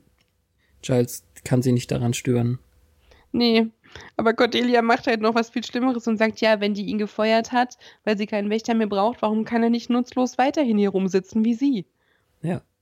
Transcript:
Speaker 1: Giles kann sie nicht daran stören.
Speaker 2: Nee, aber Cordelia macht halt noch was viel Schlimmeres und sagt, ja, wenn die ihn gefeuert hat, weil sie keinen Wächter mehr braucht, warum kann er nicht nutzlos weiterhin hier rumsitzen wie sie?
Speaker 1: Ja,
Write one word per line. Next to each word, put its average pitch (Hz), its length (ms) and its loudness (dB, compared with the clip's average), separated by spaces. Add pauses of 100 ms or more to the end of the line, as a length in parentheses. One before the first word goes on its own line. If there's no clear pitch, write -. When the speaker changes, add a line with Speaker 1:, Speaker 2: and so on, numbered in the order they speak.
(800)
Speaker 1:
Giles 123 420 0 (200)
kann 127 180 2
sie 127 100 2
nicht 123 200 0
daran 123 240 0
stören. 120 420 0 (760)
Speaker 2:
Nee, 226 360 2 (500)
aber 226 160 2
Cordelia 240 480 2
macht 233 240 0
halt 226 160 0
noch 220 140 0
was 226 160 -2
viel 240 120 -6
Schlimmeres 247 440 -2
und 220 100 0
sagt, 220 240 0
ja, 220 180 2
wenn 208 140 -2
die 202 120 -4
ihn 208 120 -4
gefeuert 220 540 0
hat, 247 260 -2 (260)
weil 208 140 0
sie 208 80 -2
keinen 202 240 -4
Wächter 220 240 -2
mehr 220 140 2
braucht, 202 340 -2
warum 220 240 0
kann 233 160 -2
er 233 80 2
nicht 233 220 -2
nutzlos 247 480 -2
weiterhin 254 400 2
hier 202 100 2
rumsitzen 190 560 -2
wie 240 80 2
sie? 240 320 -2 (560)
Speaker 1:
Ja, 160 220 -6 (180)